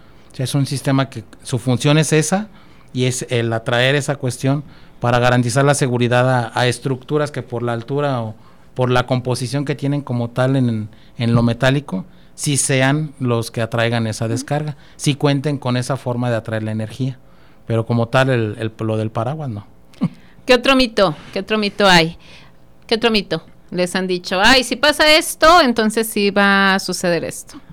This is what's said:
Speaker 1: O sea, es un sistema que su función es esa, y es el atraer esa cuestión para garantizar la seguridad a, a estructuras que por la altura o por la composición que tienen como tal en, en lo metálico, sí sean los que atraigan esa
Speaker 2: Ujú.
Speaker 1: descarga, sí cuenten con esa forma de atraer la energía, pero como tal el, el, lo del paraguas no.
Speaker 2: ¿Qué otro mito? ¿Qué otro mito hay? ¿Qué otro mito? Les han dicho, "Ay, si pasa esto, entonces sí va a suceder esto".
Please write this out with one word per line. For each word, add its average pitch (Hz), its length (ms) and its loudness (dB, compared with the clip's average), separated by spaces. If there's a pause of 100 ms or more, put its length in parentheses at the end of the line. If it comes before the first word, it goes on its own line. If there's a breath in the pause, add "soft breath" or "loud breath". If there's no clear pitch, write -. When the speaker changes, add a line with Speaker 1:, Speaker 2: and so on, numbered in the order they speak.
(320 soft breath)
Speaker 1:
O - 20 -20
sea, 131 100 -8
es - 120 -4
un 139 100 2
sistema 135 420 -2
que 110 140 -14 (220)
su 123 160 -4
función 143 380 2
es 156 140 0
esa, 170 360 0 (440 soft breath)
y 127 120 -2
es 127 240 -2
el 117 240 -2
atraer 120 440 0
esa 139 200 -2
cuestión 135 480 -2 (340 soft breath)
para 120 200 2
garantizar 123 460 2
la 143 100 4
seguridad 123 540 2
a, 120 300 0
a 123 80 2
estructuras 139 640 -2
que 135 120 -8
por 120 200 -8
la 120 120 -2
altura 135 480 -4
o 110 120 -8 (400 soft breath)
por 127 160 0
la 127 160 4
composición 127 600 -2
que 147 80 -2
tienen 143 260 -2
como 120 300 -4
tal 131 260 0
en, 113 320 -2 (300 soft breath)
en 117 160 0
lo 117 80 4
metálico, 135 640 0 (280 soft breath)
sí 147 220 -4
sean 139 640 0
los 117 300 -2
que 120 100 -6
atraigan 117 460 0
esa 110 180 -4
Speaker 2:
Ujú. 113 80 -2
Speaker 1:
descarga, 143 440 -4 (200 soft breath)
sí 143 200 -2
cuenten 143 420 0
con 123 180 -2
esa 127 220 -2
forma 123 320 -4
de 117 60 0
atraer 110 260 -4
la 110 80 -6
energía, 110 480 -6 (480 soft breath)
pero 113 180 0
como 117 240 0
tal 131 220 2
el, 110 280 0
el, 113 200 -6
lo 110 180 -2
del 110 140 -4
paraguas 135 400 -6
no. 101 160 -12 (800 loud breath)
Speaker 2:
¿Qué 247 80 6
otro 254 200 4
mito? 214 400 2 (200)
¿Qué 196 60 -4
otro 214 180 -4
mito 202 280 0
hay? 170 300 4 (720 loud breath)
¿Qué 240 80 -2
otro 226 160 0
mito? 190 340 -2 (260)
Les 180 260 -2
han 185 100 -2
dicho, 180 360 -4
"Ay, 254 220 6
si 247 120 -4
pasa 302 380 4
esto, 339 460 6
entonces 226 460 2
sí 208 240 0
va 196 440 4
a 196 40 0
suceder 175 440 -2
esto". - 380 -12 (120)